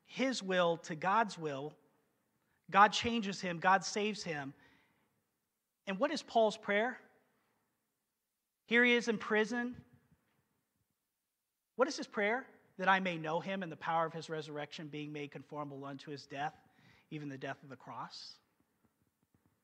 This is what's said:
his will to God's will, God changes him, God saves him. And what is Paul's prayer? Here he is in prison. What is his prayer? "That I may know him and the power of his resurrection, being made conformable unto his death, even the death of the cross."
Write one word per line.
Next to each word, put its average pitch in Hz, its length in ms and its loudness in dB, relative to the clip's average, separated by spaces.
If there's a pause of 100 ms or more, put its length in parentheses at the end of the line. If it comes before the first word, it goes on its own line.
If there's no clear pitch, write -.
his 247 380 -2
will 180 320 4
to 170 180 -10
God's 190 420 2
will, 151 380 -6 (960)
God 202 220 10
changes 233 480 -2
him, 175 180 -4
God 185 260 6
saves 208 380 -4
him. 143 320 -6 (1300)
And 190 100 -4
what 294 140 0
is 262 100 -6
Paul's 220 340 2
prayer? 214 440 -2 (1700)
Here 240 180 6
he 240 80 6
is 240 160 2
in 220 100 0
prison. 240 560 0 (2000)
What 262 140 4
is 277 80 -6
his 269 100 -8
prayer? 220 400 -2 (300)
"That 185 120 0
I 190 120 6
may 180 180 -2
know 160 220 -2
him 190 240 -6
and 160 80 -8
the 143 40 -10
power 165 300 0
of 156 60 -8
his 165 180 -10
resurrection, 151 560 -8
being 151 260 -10
made 147 200 -10
conformable 143 520 -10
unto 139 280 -12
his 139 160 -14
death, 147 260 -6 (560)
even 147 180 -8
the 135 80 -8
death 135 280 -8
of 139 60 -20
the 123 60 -12
cross." - 600 -14 (1300)